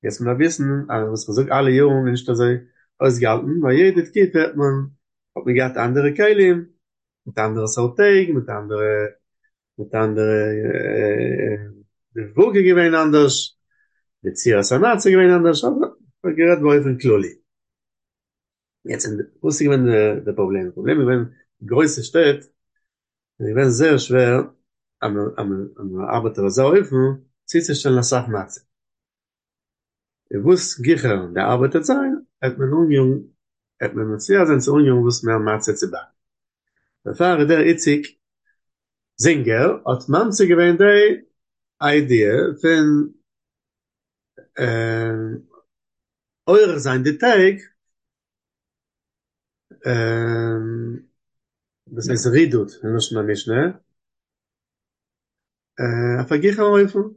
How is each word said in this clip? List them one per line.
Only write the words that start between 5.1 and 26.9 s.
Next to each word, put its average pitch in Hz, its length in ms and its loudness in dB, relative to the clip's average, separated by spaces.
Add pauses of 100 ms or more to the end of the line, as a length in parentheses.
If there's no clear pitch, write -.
האט - 100 -10
מען 127 100 0
געהאט 127 220 -2
אנדערע 139 400 0
כלים, 196 480 2 (600)
מיט 123 120 -12
אנדערע 110 300 -2
סארט 120 300 -4
טייג, 196 340 4
מיט 127 180 -4
אנדערע, 104 440 -4 (840)
מיט 104 180 -10
אנדערע, 107 460 0 (560)
אה, 107 600 -2 (560)
די 113 80 -10 (140)
וואגע 202 260 4
געווען 175 340 4
אנדערש, 151 600 2 (680)
די 92 80 -6
צירת 104 400 0
המצה 190 380 2
געווען 185 220 6
אנדערש, 170 320 2
אבער 254 260 -2 (340)
מען 165 120 -4
גערעדט 170 260 2
וואס 147 220 4
פון 131 140 -2
כללי. 104 360 0 (1500)
יעצט, - 240 -8 (340)
וואס 156 180 -2
איז - 0 -
געווען 139 240 2
דער, 107 400 2
דער 101 100 -6
פראבלעם? 98 280 -2
דער 90 120 -10
פראבלעם 135 240 -2
איז, 131 80 2
ווען 123 160 0 (360)
די 120 60 -18
גרויסע 131 360 -2
שטעט, 147 400 0 (1000)
איז 113 100 -6
געווען 131 200 2
זייער 139 280 2
שווער, 123 440 2 (640)
אמ, 104 140 -4 (220)
אמ, 101 120 -6 (280)
אמ 95 220 -10 (120)
ארבעטער 110 360 -2
זאל 131 160 0
העלפן, 165 300 0 (500)